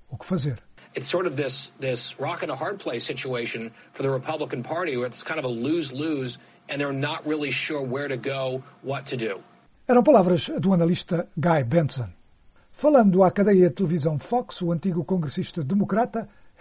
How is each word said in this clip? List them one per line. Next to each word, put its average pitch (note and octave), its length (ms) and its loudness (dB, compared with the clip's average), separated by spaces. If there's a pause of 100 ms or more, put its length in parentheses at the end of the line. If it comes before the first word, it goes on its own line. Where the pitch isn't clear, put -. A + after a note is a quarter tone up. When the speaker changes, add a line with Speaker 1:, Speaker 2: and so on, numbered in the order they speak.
Speaker 1:
o - 80 -12
que - 120 -18
fazer. C#3 340 -2 (340)
Speaker 2:
It's C3 140 -8
sort F3+ 180 0
of D3 80 -4
this, - 440 -6
this B2+ 400 -4
rock E3 260 -6
and D3+ 60 -6
a B2+ 40 -4
hard F3+ 220 -6
place C3 260 -6
situation A#2+ 680 -6 (220)
for C#3 100 -6
the C3+ 80 0
Republican C3+ 500 -4
Party, D#3+ 360 -4
where B2 100 -2
it's - 160 -14
kind D#3+ 160 -6
of C#3 60 -6
a - 20 -2
lose-lose, C3 880 -4 (320)
and D3 80 -6
they're C#3+ 160 -2
not D3 320 -4
really D3+ 240 -2
sure C#3+ 320 -4
where C3+ 260 -4
to C3+ 100 -4
go, C3 440 -4 (220)
what C3+ 260 -6
to C3 80 -6
do. G#2+ 240 -4 (460)
Speaker 1:
Eram A#3+ 160 6
palavras F#3 440 6 (120)
do F#3 140 4
analista E3+ 600 2
Guy D#3+ 280 2
Benson. B2 460 0 (640)
Falando G#3+ 520 6
à F3+ 80 6
cadeia F#3+ 380 6
de - 40 -2
televisão D#3+ 460 0
Fox, - 420 -4
o E3+ 100 0
antigo F3 320 -2
congressista E3+ 600 -2
democrata G#3 680 0 (320)